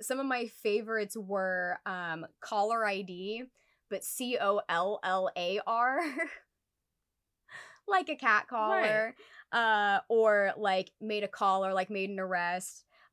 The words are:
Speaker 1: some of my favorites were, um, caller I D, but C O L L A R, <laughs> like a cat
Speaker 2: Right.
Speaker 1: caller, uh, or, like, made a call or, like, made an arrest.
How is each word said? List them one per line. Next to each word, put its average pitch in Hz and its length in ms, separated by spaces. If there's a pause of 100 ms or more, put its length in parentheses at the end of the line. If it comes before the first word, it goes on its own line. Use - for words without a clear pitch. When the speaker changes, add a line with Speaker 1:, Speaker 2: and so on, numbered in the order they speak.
Speaker 1:
some 254 180
of 269 80
my 247 220
favorites 214 680
were, 185 680
um, 175 400 (140)
caller 220 440
I 202 180
D, 190 420 (460)
but 196 140
C 247 360
O 202 280
L 180 360
L 185 320
A 180 300
R, 247 340
<laughs> - 1900
like 381 200
a 294 80
cat 220 340
Speaker 2:
Right. 240 80
Speaker 1:
caller, 214 580 (360)
uh, 208 560
or, 208 480
like, 190 340 (100)
made 214 220
a 196 60
call 190 360
or, 190 80
like, 190 180
made 196 200
an 196 100
arrest. 180 640 (280)